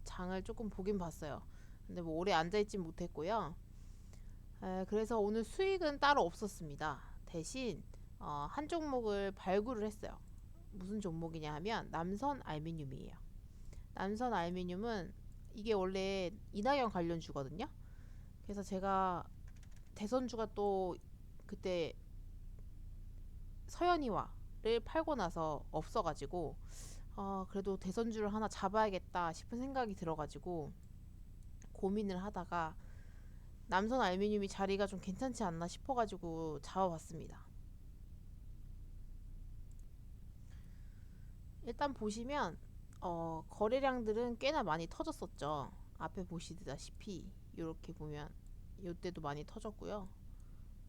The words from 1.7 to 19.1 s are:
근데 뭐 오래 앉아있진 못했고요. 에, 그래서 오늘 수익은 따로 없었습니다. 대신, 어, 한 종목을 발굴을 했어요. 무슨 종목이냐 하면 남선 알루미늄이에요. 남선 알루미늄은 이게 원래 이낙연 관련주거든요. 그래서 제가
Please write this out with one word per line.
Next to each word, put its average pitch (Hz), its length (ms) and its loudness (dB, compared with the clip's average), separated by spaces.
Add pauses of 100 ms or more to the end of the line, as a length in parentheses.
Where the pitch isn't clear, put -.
근데 180 140 -4
뭐 165 160 0
오래 185 160 4
앉아있진 190 480 4
못했고요. 170 760 0 (1080)
에, 190 260 2
그래서 220 300 4
오늘 214 260 4
수익은 359 540 4
따로 277 240 10
없었습니다. 160 760 0 (280)
대신, 175 560 -2 (360)
어, 147 300 0
한 302 180 -2
종목을 240 680 2
발굴을 208 500 4
했어요. - 360 -2 (520)
무슨 196 320 -2
종목이냐 160 520 0
하면 180 360 0
남선 208 540 2
알루미늄이에요. 156 720 -4 (800)
남선 214 380 2
알루미늄은 180 800 2 (400)
이게 220 220 4
원래 190 560 4 (220)
이낙연 247 380 6
관련주거든요. 170 760 0 (800)
그래서 202 180 -2
제가 190 600 4 (720)